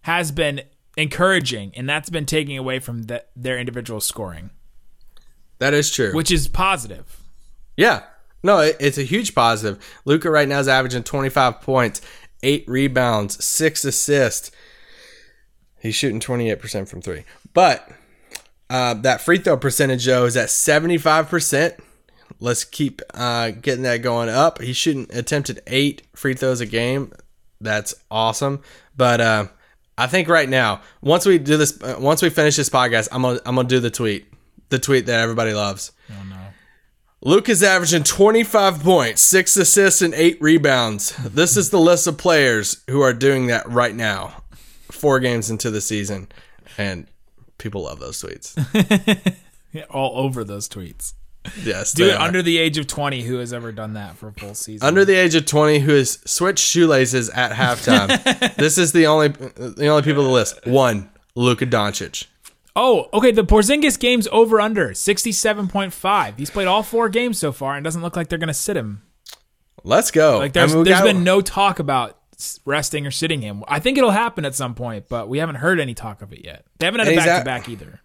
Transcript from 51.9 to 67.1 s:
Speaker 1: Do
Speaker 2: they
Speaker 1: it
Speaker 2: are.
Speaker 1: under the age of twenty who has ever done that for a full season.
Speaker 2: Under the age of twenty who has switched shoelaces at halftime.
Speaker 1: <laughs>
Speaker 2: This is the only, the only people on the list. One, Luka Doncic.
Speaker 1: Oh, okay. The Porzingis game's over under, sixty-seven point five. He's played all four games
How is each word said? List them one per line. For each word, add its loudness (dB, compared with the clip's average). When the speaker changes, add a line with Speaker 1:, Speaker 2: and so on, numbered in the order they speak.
Speaker 1:
Do 2
Speaker 2:
they 6
Speaker 1:
it 0
Speaker 2:
are. 0
Speaker 1:
under -2
the 0
age 0
of -6
twenty -6
who -6
has -8
ever -10
done -10
that -12
for -18
a -18
full -14
season. -6
Speaker 2:
Under 6
the 4
age 4
of 2
twenty 4
who 4
has 2
switched 0
shoelaces 2
at 0
halftime. 2
Speaker 1:
<laughs> -10
Speaker 2:
This 2
is 0
the 6
only, 4
the -8
only 4
people 0
on 2
the 2
list. 0
One, 2
Luka 2
Doncic. -4
Speaker 1:
Oh, 2
okay. 6
The 4
Porzingis 4
game's 2
over 4
under, 0
sixty-seven -2
point -4
five. -2
He's -8
played -2
all 2
four -2
games -2